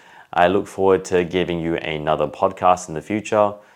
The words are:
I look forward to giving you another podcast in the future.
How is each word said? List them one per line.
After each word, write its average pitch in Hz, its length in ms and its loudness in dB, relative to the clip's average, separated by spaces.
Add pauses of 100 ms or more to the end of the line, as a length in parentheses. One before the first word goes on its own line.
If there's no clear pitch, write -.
(320)
I 87 160 4
look 95 180 0
forward 95 400 2
to 90 180 2
giving 85 360 -2
you 82 160 -4
another 76 520 -2
podcast 90 600 0
in 80 80 -8
the 78 60 -8
future. 104 520 0 (220)